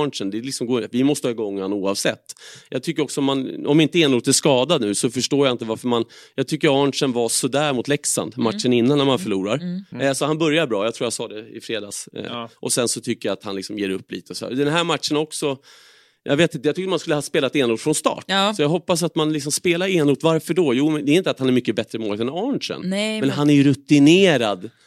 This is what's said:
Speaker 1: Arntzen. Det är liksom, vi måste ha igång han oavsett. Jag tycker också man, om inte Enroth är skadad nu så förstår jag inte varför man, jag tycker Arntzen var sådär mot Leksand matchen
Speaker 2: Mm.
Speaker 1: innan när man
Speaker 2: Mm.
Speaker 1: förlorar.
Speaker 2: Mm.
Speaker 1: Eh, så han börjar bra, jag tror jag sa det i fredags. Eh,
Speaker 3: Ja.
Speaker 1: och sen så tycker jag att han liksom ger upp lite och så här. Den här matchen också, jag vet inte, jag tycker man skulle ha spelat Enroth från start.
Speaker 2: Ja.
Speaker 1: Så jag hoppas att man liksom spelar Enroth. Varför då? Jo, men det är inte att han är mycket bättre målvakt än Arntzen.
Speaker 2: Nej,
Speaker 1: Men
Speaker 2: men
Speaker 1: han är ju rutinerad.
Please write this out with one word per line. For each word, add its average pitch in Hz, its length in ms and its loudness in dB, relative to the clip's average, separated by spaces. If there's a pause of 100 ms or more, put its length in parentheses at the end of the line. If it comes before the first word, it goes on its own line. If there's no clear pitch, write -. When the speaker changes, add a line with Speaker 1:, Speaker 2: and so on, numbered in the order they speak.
Speaker 1:
Arntzen. 113 280 -4
Det 104 80 -6
är 113 40 -8
liksom, 123 500 -4
vi 127 120 2
måste 143 220 0
ha 123 60 0
igång 101 280 -4
han 95 120 -4
oavsett. 101 520 -2 (440)
Jag 127 140 -4
tycker 156 200 -2
också 139 180 -4
man, 135 460 -2
om 147 140 6
inte 165 220 4
Enroth 135 260 2
är 135 40 4
skadad 139 480 4
nu 104 140 0
så 123 160 0
förstår 139 360 2
jag 127 80 2
inte 117 100 -6
varför 113 240 -4
man, 117 160 2 (300)
jag 135 140 -2
tycker 143 360 2
Arntzen 135 280 0
var 117 160 0
sådär 139 440 0
mot 120 160 -4
Leksand 131 500 -2
matchen 110 220 0 (120)
Speaker 2:
Mm. 120 60 4
Speaker 1:
innan 135 200 4
när 135 60 4
man 135 100 4
Speaker 2:
Mm. 120 100 0
Speaker 1:
förlorar. 101 300 -2 (360)
Speaker 2:
Mm. 123 100 -10
Speaker 1:
Eh, 135 120 0
så 139 140 -2
han 156 120 0
börjar 156 280 2
bra, 104 180 -2
jag 117 100 -2
tror 135 120 -6
jag 113 60 -4
sa 117 160 -8
det 107 200 -14
i 110 120 -14
fredags. 104 560 -10
Eh, 107 80 -8
Speaker 3:
Ja. 120 300 -10
Speaker 1:
och - 180 -6
sen 120 160 0
så - 120 -4
tycker 113 280 -4
jag 101 80 0
att - 80 -20
han 98 120 -8
liksom 101 220 -10
ger 98 120 -2
upp 95 220 -6
lite 92 200 -12
och 90 40 -10
så - 100 -8
här. - 80 -8
Den 143 140 0
här 170 160 2
matchen 151 320 -2
också, 147 400 -2 (680)
jag 143 140 0
vet 165 180 2
inte, 139 140 -2
jag 143 80 0
tycker 185 120 -6
man 147 100 0
skulle 156 160 -2
ha 147 80 -2
spelat 139 340 0
Enroth 117 260 2
från 151 120 2
start. - 320 -4
Speaker 2:
Ja. 196 280 0
Speaker 1:
Så 180 80 -2
jag 147 60 2
hoppas 170 340 -2
att 165 120 -4
man 156 180 -2
liksom 147 200 -6
spelar 175 360 -2
Enroth. 147 360 2
Varför 160 300 2
då? 160 200 2
Jo, 143 160 2
men 151 160 -2
det 143 60 2
är - 40 4
inte 180 140 2
att 123 80 -4
han 131 100 0
är 127 40 4
mycket 123 240 0
bättre 113 220 -6
målvakt 104 220 -4
än 120 80 -2
Arntzen. 214 560 -6
Speaker 2:
Nej, 208 360 -4
Speaker 1:
Men 135 80 0
Speaker 2:
men - 80 0
Speaker 1:
han 147 140 2
är 147 40 6
ju 143 100 6
rutinerad. 143 1080 4 (160)